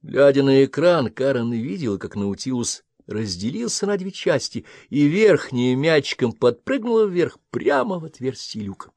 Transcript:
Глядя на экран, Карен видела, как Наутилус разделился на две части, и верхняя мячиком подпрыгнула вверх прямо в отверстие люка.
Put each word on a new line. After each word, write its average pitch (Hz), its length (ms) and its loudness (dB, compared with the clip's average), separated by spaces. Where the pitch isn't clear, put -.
Глядя 139 400 4
на 135 220 6
экран, 147 440 2
Карен 123 440 -2
видела, 120 460 -4
как - 180 -10
Наутилус 104 680 -4
разделился 214 800 -6
на 202 100 -2
две 185 140 -8
части, - 540 -4
и 147 160 2
верхняя 147 720 2
мячиком 139 560 0
подпрыгнула 220 720 0
вверх 180 340 -2
прямо 226 500 0
в 160 40 -12
отверстие 120 600 -10
люка. - 320 -12